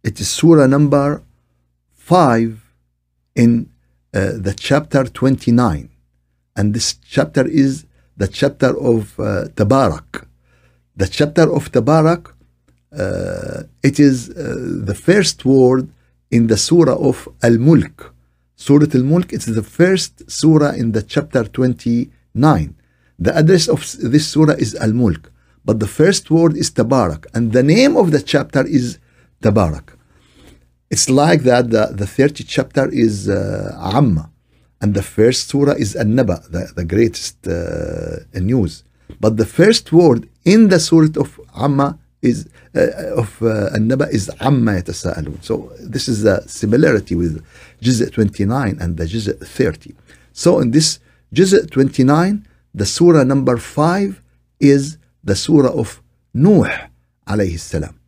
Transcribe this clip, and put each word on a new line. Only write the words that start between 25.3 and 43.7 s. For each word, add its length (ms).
but 160
the 60
first 440
word 260
is 140
Tabarak, 640
and 180
the 100
name 340
of 140
the 120
chapter 440
is 320
Tabarak. 520
It's 180
like 340
that 280
the, 220
the 140
thirtieth 420
chapter 420
is, 380
uh, 500
Amma, 520
and 140
the 80
first 460
surah 260
is 200
An-Naba, 560
the, 240
the 100
greatest, 600
uh, 920
news. 420
But 160
the 100
first 460
word 360
in 240
the 120
surah 400
of 200
Amma 440
is, 260
uh, 420
of, 260
uh, 300